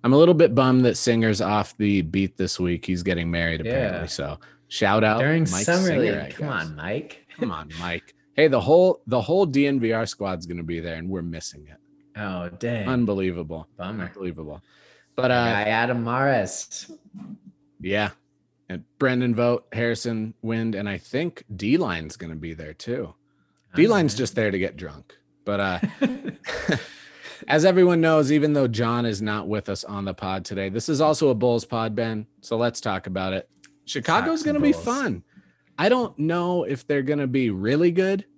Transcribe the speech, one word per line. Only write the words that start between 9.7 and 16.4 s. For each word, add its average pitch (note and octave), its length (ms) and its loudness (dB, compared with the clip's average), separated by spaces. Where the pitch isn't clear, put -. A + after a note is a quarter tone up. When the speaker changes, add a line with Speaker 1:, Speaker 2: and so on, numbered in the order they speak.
Speaker 1:
V A2+ 120 0
R A2+ 140 0
squad's F#2 400 -6
gonna E2+ 160 -8
be E2 200 -6
there, E2 160 -8
and E2 120 -8
we're F#2 140 -6
missing D#2+ 440 -12
it. D2+ 100 -20
Speaker 2:
Oh, F#2 340 -8
dang. A2 380 -6
Speaker 1:
Unbelievable. F#2 880 -2
Speaker 2:
Bummer. F#2 300 -10
Speaker 1:
Unbelievable. E2 580 -12
But, B2+ 160 2
Speaker 2:
Our A#2+ 160 2
Speaker 1:
uh, A#2 40 2
Speaker 2:
guy G#2 120 0
Adam A#2 400 0
Morris. B2 880 -2